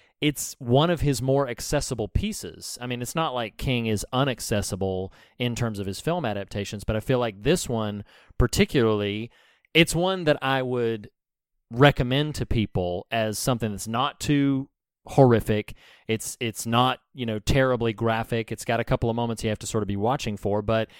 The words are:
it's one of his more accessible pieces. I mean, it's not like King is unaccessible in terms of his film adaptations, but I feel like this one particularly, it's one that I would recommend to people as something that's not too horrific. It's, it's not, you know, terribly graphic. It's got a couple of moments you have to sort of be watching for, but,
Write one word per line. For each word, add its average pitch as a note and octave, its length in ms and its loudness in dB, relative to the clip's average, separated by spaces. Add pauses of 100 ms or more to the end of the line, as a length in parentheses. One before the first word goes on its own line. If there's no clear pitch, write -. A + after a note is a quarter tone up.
(220)
it's - 380 -2
one C#3 300 4
of E3+ 120 0
his C3+ 200 0
more C3+ 260 2
accessible A#2+ 600 -4
pieces. - 760 -6
I B2 60 -8
mean, B2 140 -2
it's A#2+ 140 -8
not D#3+ 180 0
like A#2 240 -4
King A#2+ 280 0
is A2 280 0
unaccessible G2 960 -2 (260)
in A#2+ 180 -2
terms A2 240 -2
of F#2+ 80 -6
his G2 140 -6
film E3 240 -2
adaptations, G2+ 580 -6
but A2 120 -2
I A2 40 0
feel B2 200 0
like G#2 240 -4
this - 260 2
one G#2+ 340 -2 (340)
particularly, A2 960 2 (420)
it's D#3+ 220 4
one F3+ 300 0
that D3 160 4
I C3+ 200 0
would A#2 480 -2 (640)
recommend C3+ 640 4
to A#2+ 100 -4
people F#2+ 640 -2
as A2 260 0
something A#2 340 0
that's G2 160 -10
not B2 320 -2
too C#3 500 2 (360)
horrific. A2 680 4 (340)
It's, - 320 -4
it's A2+ 260 -6
not, B2 340 2 (140)
you B2+ 120 -8
know, G#2+ 140 -4
terribly B2 540 2
graphic. A2+ 580 -2
It's - 140 -8
got A#2 140 0
a A#2 40 -2
couple B2 260 0
of A2+ 60 -2
moments A#2 280 -4
you A2+ 60 0
have G#2+ 100 -2
to - 80 -12
sort A2 160 -2
of G2 40 -2
be G2+ 80 -2
watching A2 420 -2
for, G#2 240 0
but, A2 260 0 (120)